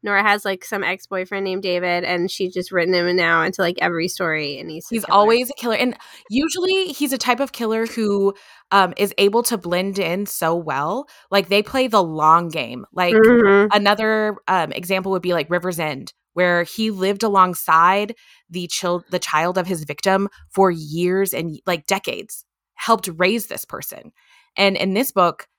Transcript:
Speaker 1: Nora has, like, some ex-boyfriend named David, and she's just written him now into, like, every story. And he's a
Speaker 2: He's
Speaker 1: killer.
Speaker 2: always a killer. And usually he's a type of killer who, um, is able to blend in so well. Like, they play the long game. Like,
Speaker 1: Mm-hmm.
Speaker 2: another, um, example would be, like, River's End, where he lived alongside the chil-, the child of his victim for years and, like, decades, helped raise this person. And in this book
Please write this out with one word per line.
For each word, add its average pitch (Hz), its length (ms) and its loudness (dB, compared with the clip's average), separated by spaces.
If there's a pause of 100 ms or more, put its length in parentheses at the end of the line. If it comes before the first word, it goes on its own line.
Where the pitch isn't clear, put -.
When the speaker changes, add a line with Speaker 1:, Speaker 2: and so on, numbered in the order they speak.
Speaker 1:
Nora 202 200 0
has, 208 220 2
like, 196 200 -4
some 202 200 -6
ex-boyfriend 190 600 -6
named 190 200 -4
David, 175 400 -2
and 180 260 -2
she's 185 240 -6
just 185 180 -6
written 180 220 2
him 175 220 2
now 165 260 4
into, 185 180 -2
like, 175 200 0
every 175 280 0
story. 156 500 -4
And 165 120 -12
he's 160 200 -12
a 233 40 -6
Speaker 2:
He's 220 100 -2
Speaker 1:
killer. - 140 2
Speaker 2:
always 233 320 4
a - 40 -12
killer. 226 220 -2
And 247 200 0 (340)
usually 359 560 0
he's 285 260 -4
a 269 60 -4
type 240 220 -2
of 277 120 -4
killer 226 340 -2
who, 202 460 0 (380)
um, 190 260 2
is 202 220 0
able 202 260 4
to 226 140 -2
blend 185 400 -4
in 185 280 -2
so 165 300 -2
well. 160 520 -4 (220)
Like, 190 180 0
they 202 140 4
play 262 260 -2
the 208 140 4
long 160 460 4
game. 127 440 -8
Like, 180 220 0
Speaker 1:
Mm-hmm. 214 640 6
Speaker 2:
another, 214 600 2 (120)
um, 175 240 0
example 185 400 -4
would 180 100 -2
be, 180 120 0
like, 160 160 -2
River's 175 300 -2
End, 139 320 -6 (220)
where 175 300 2
he 220 260 -4
lived 196 320 -2
alongside 190 920 4 (360)
the 175 180 -8
chil-, 175 420 -2
the 180 80 -2
child 170 400 -2
of 175 80 -2
his 175 180 -6
victim 190 440 0 (220)
for 190 200 4
years 175 640 -2
and, 156 320 -6
like, 175 200 -4
decades, - 580 -6 (300)
helped - 420 0
raise 190 320 0
this - 160 -10
person. - 480 -14 (440)
And 196 200 4
in 190 180 0
this 240 160 0
book 175 380 0 (100)